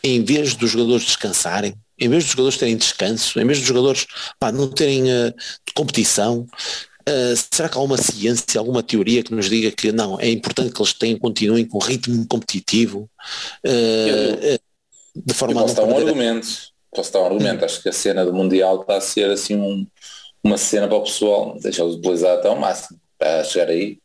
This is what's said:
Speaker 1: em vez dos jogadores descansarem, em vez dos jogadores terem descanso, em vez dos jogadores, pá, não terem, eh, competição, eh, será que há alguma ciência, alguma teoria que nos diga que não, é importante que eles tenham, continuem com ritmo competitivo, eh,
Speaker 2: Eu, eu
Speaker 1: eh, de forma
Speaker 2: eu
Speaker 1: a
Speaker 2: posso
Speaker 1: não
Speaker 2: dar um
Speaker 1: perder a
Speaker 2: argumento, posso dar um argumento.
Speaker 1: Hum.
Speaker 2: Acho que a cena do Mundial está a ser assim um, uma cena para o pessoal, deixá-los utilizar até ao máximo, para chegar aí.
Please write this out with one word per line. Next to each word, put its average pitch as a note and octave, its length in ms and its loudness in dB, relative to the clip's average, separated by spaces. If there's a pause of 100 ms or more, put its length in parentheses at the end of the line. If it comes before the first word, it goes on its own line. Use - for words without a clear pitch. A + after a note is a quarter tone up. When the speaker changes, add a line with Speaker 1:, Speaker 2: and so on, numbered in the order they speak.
Speaker 1:
em B2 200 2
vez C#3+ 320 2
dos A2+ 140 0
jogadores A#2 360 2
descansarem, G2 680 -2 (240)
em B2 100 0
vez D#3 160 4
dos C#3 100 -2
jogadores C3 260 2
terem A2+ 180 2
descanso, A2+ 640 -2
em A2+ 80 2
vez C#3+ 100 2
dos B2+ 100 -2
jogadores, C3 380 2 (340)
pá, A2+ 120 -2
não C3+ 180 0
terem, C3+ 420 2
eh, A#2+ 220 2 (400)
competição, A#2+ 720 0 (640)
eh, B2+ 260 0 (180)
será D#3+ 160 0
que D#3+ 100 -6
há C3 40 -2
alguma C#3 160 2
ciência, A2+ 600 -2
alguma A#2 240 0
teoria A2+ 400 2
que A2+ 100 -10
nos G2+ 160 -2
diga A2 220 2
que - 200 -2
não, G#2+ 280 -2
é A#2+ 100 0
importante A#2 420 -2
que - 80 -6
eles G#2 140 0
tenham, A2+ 240 -2
continuem A2+ 480 0
com G#2 140 -6
ritmo A#2+ 480 -2
competitivo, G#2 840 -2 (560)
eh, A2+ 420 2
Speaker 2:
Eu, G#2+ 80 2
eu G#2+ 220 0 (160)
Speaker 1:
eh, A#2 60 0 (580)
de B2+ 160 -2
forma A#2+ 200 0
Speaker 2:
eu A#2+ 60 2
Speaker 1:
a - 20 2
Speaker 2:
posso A#2 140 2
Speaker 1:
não A2 120 4
Speaker 2:
dar A#2 60 4
um - 20 4
Speaker 1:
perder D3+ 80 4
a D#3+ 60 2
Speaker 2:
argumento, A#2 480 0 (360)
posso - 200 -4
dar G2 80 2
um F#2 60 4
argumento. G2+ 340 0
Speaker 1:
Hum. E2+ 40 2
Speaker 2:
Acho - 160 -4
que - 60 -8
a F2 60 0
cena F#2 320 0
do F2 80 0
Mundial F#2+ 480 2
está G2 160 0
a F#2+ 40 -2
ser G2+ 300 0
assim G2+ 240 -2
um, G2+ 320 -2 (560)
uma G#2 140 2
cena G#2 320 0
para G#2 80 4
o G#2 60 0
pessoal, G#2 580 0
deixá-los E2+ 340 -2
utilizar F2+ 420 2
até F#2 120 2
ao - 80 2
máximo, - 420 -4 (180)
para D#2 280 2
chegar F2 240 0
aí. F2+ 360 -2